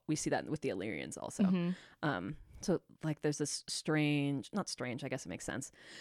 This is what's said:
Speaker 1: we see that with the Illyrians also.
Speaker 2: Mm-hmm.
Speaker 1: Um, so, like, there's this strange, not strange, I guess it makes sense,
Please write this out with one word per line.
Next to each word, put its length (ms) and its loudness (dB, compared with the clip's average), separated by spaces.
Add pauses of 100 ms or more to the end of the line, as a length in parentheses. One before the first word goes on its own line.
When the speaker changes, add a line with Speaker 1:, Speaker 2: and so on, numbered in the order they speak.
Speaker 1:
we 100 2
see 140 -2
that 180 2
with 140 -2
the 80 0
Illyrians 480 -4
also. 260 -2
Speaker 2:
Mm-hmm. 260 4 (320)
Speaker 1:
Um, 340 -2 (260)
so, 180 4 (220)
like, 180 0
there's 180 2
this 300 -2
strange, 840 2
not 160 -2
strange, 340 -4
I 40 -4
guess 180 -4
it 20 -8
makes 160 -6
sense, 260 -4 (300)